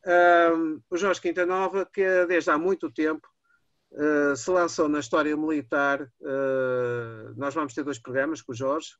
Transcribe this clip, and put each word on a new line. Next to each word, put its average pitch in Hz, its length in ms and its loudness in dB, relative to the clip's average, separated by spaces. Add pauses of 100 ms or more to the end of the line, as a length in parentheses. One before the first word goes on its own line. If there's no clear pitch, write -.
Ahm, 170 800 4
o 180 80 -6
Jorge 180 240 0
Quintanova, 180 720 -2
que 185 340 2
desde 170 240 2
há 151 60 4
muito 170 340 -2
tempo, 156 360 -4 (680)
eh, 147 420 2
se - 140 -6
lançou 170 380 2
na 147 120 0
história 151 360 0
militar, 143 640 -2
eh, 127 1400 -4
nós 139 160 -6
vamos 151 220 -4
ter 151 100 -4
dois 139 140 -6
programas 135 420 -4
com - 120 -12
o - 20 -8
Jorge 135 460 -4